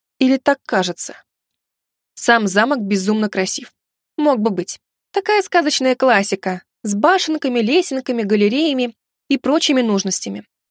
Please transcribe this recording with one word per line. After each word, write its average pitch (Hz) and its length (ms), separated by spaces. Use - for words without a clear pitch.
Или 262 180
так 277 280
кажется. 180 500
Сам 233 340
замок 233 320
безумно 208 500
красив. - 440
Мог 294 220
бы 214 120
быть. - 280
Такая 403 300
сказочная 285 540
классика, 196 640
с 208 100
башенками, 294 680
лесенками, 254 640
галереями 240 720
и 277 80
прочими 277 440
нужностями, 196 640